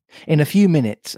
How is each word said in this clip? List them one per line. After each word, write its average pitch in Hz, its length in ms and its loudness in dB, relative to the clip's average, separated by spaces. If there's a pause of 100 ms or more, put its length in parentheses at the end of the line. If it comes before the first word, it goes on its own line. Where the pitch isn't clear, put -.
(260)
In 156 140 0
a 143 60 2
few 202 220 2
minutes, 127 500 -2